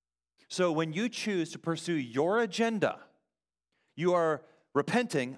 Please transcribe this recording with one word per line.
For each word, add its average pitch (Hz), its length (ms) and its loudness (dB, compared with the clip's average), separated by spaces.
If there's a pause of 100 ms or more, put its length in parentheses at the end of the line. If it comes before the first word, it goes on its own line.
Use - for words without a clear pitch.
(480)
So 180 220 0
when 160 220 0
you 214 160 -2
choose 175 420 -2
to - 80 -12
pursue 165 360 -4
your 147 460 0
agenda, 214 600 0 (960)
you 175 180 2
are 160 280 2 (300)
repenting 139 640 0